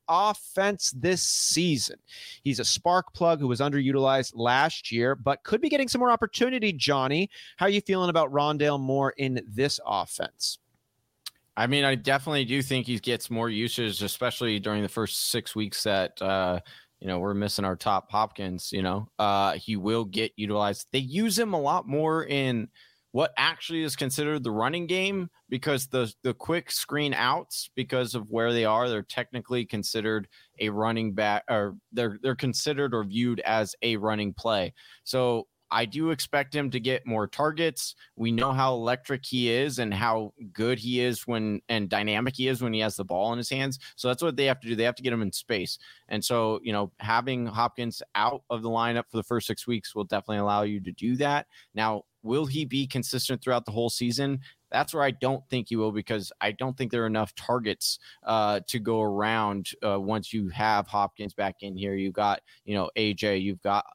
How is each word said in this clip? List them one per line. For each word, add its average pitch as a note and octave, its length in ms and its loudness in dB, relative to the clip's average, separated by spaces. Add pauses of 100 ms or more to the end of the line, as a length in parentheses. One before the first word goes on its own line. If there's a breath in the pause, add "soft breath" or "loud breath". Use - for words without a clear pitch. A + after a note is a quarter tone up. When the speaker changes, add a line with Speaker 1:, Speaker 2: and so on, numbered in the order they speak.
Speaker 1:
offense G3 880 2
this E3+ 260 2
season. - 720 2 (480 loud breath)
He's B2+ 160 0
a A2+ 60 0
spark - 480 2
plug E3+ 260 4
who C#3 80 0
was B2 140 2
underutilized C3+ 760 4
last B2+ 560 2
year, A#2+ 240 2
but C3+ 300 0
could G#3+ 160 0
be D#4+ 80 0
getting C4+ 180 2
some A#3+ 120 0
more B3 120 6
opportunity, A3+ 640 2
Johnny. C#3+ 560 2 (260 loud breath)
How F#3 120 2
are - 20 6
you G3+ 100 4
feeling F#3 300 2
about D#3 240 4
Rondale D3 480 2
Moore C3+ 300 2
in C3 360 -2
this A2 380 0
offense? - 720 -4 (960)
Speaker 2:
I A2+ 120 2
mean, C#3+ 180 4
I C3+ 100 4
definitely C3+ 480 0
do C3 180 0
think C3 240 0
he A#2 140 -2
gets A#2+ 320 -2
more A#2 180 0
usage, A2 540 -2
especially A2+ 560 -2
during G#2 220 -2
the G2 80 -2
first - 400 -4
six - 260 -4
weeks G#2+ 280 -4
that, G2 380 0
uh, F#2+ 380 2 (400 loud breath)
you F#2 80 -10
know, F#2 120 -2
we're G2+ 140 -2
missing G2+ 300 -2
our F#2 140 -2
top G2 340 0
Hopkins, G2+ 600 -2
you F#2+ 80 -2
know. F#2+ 260 -2 (100)
Uh, G2 360 2
he G#2 240 -4
will A2 260 0
get G#2+ 320 -4
utilized. G#2 560 -2
They C3+ 80 0
use F3+ 400 0
him A3 140 0
a D#3+ 80 0
lot D3+ 260 0
more D#3 380 0
in C3 420 0 (440 soft breath)
what D3+ 260 2
actually D#3+ 460 0
is C#3+ 120 -4
considered D3 480 -2
the A#2 80 -2
running C#3+ 360 0
game F#3 420 -2 (180)
because C3+ 400 -2
the, A#2+ 260 0 (100)
the B2+ 100 0
quick - 360 -4
screen C#3+ 440 -2
outs, - 600 0
because B2+ 400 -2
of A2 160 -4
where A#2 220 2
they A#2 140 4
are, A2+ 240 4
they're G#2+ 140 -2
technically B2 600 -4
considered G#2+ 640 -2 (320 soft breath)
a G#2+ 80 0
running A2 460 0
back, G#2 360 2
or G#2 280 0 (160)
they're, A2 280 -2
they're C3 140 0
considered C#3 580 0
or A2 120 0
viewed A#2 340 0
as G#2+ 420 0
a A#2 140 0
running G#2 380 0
play. G2+ 400 0 (320 loud breath)
So B2 420 0 (240)
I A#2 140 4
do D3+ 240 -2
expect C#3+ 440 0
him C#3+ 180 0
to C3 100 -2
get B2+ 260 -2
more A2 180 0
targets. D#3 720 -2 (220 soft breath)
We A#2 160 0
know B2+ 180 2
how C3 220 4
electric B2 520 -2
he B2 240 0
is B2+ 300 0
and A2 140 -2
how A2 400 0 (180)
good A#2 260 0
he B2 220 0
is B2 260 0
when, G#2+ 440 0
and G#2+ 180 0
dynamic G#2+ 480 0
he B2+ 140 0
is B2 120 0
when A#2 120 -2
he A2 80 0
has G#2+ 160 0
the G2 80 -6
ball F#2+ 260 0
in A#2 60 -2
his A#2+ 120 -6
hands. C3+ 300 -2 (160 loud breath)
So B2 140 -2
that's B2+ 140 0
what D#3 120 0
they C#3 100 2
have C3 140 2
to A2+ 80 -12
do. A#2 80 -2
They A2 80 2
have A#2+ 120 2
to B2+ 80 -14
get B2 100 2
him A2+ 80 0
in G2 100 0
space. - 480 -4 (300 loud breath)
And G#2+ 140 -2
so, A2 400 2
you A2+ 100 -4
know, G2+ 260 -2
having A#2+ 460 0
Hopkins A#2 580 -2 (100)
out A#2+ 360 0
of A#2 120 -4
the A2+ 80 -4
lineup A#2 400 0
for - 60 -12
the A2 80 0
first A#2+ 240 -2
six - 180 -6
weeks A#2 300 -4
will G#2 80 -4
definitely G#2 360 -2
allow G#2 240 2
you G#2 180 -2
to F2+ 100 -10
do A#2+ 260 -2
that. C#3+ 300 0 (260 soft breath)
Now, A2 300 0 (180)
will C3+ 260 0
he D3 180 -2
be C3+ 220 -2
consistent B2+ 520 -2
throughout A#2+ 260 0
the A2+ 60 -8
whole A#2 180 0
season? C3 500 -2 (320 loud breath)
That's D3 240 0
where C#3+ 80 2
I C3+ 80 2
don't C3 360 -2
think B2 220 -2
he A#2 60 -2
will, A2 160 0
because G#2 400 -4 (100)
I G#2+ 120 0
don't C3 220 -6
think A#2+ 160 -4
there A#2+ 120 0
are A2+ 40 0
enough G#2+ 280 0
targets, - 640 -2 (240 loud breath)
uh, G#2 420 2
to B2 140 -4
go A2 200 0
around, G#2 720 0 (160)
uh, G2 160 2
once G#2 320 -4
you G#2 160 -4
have G#2+ 380 2
Hopkins G2+ 480 -2
back F#2+ 260 -2
in G2 140 -10
here. G2 180 -4
You've G2 220 -2
got, G#2 260 0 (240 soft breath)
you G#2 80 -4
know, F#2+ 220 0
A G#2 180 2
J, G2+ 240 0
you've F#2+ 240 -2
got, G2+ 340 0